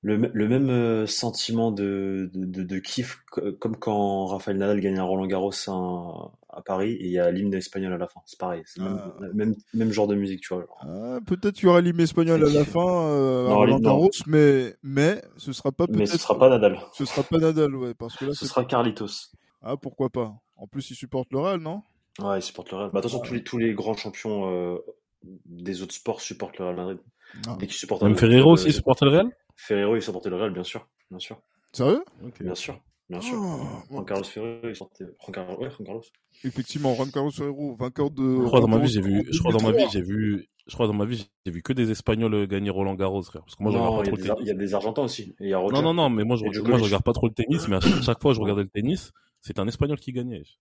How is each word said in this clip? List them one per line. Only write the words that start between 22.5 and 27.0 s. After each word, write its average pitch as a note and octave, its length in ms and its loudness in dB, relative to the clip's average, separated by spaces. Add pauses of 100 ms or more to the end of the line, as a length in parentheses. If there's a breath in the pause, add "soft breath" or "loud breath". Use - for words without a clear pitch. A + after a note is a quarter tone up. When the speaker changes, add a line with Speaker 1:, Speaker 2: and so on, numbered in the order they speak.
Speaker 1:
le F#2 60 -10
Real. G2 160 -6
Bah, G2 80 0
de G2 80 -4
toute A#2 40 -6
façon, B2 100 -6
Speaker 2:
Ouais. A#2+ 60 -10
Speaker 1:
tous B2 60 -8
les, A#2 100 -4
tous - 140 -8
les A2+ 140 2
grands A2 240 -4
champions, G#2 540 -6
euh, F2+ 260 -4 (720)
des F2 360 -10
autres F#2 120 -12
sports - 260 -6
supportent - 380 -12
le F#2 80 -6
Real F2+ 100 -6
Madrid. F#2 220 -8 (500 loud breath)